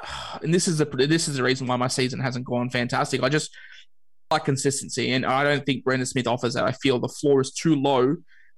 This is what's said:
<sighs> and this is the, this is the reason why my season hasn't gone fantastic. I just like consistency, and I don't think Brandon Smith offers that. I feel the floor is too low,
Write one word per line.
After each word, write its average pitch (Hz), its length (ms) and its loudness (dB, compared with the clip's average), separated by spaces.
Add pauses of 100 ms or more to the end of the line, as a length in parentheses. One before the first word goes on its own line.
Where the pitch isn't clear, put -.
<sighs> - 380 -12
and 160 140 0
this 190 140 2
is 160 100 0
the, 151 60 4
this 147 420 2
is 143 100 -4
the 127 60 0
reason 131 240 0
why 123 80 0
my 123 140 0
season 127 320 -2
hasn't 127 240 -4
gone 123 260 -2
fantastic. 131 540 0
I 131 40 4
just 147 220 0 (800)
like 156 140 0
consistency, 135 640 -2
and 127 160 0
I 131 160 2
don't 143 240 0
think 131 160 -2
Brandon 127 240 0
Smith 120 220 -2
offers 120 260 0
that. 123 80 0
I - 80 2
feel 127 300 0
the 123 80 -4
floor 139 320 2
is 131 100 -2
too 165 240 2
low, 135 440 2 (400)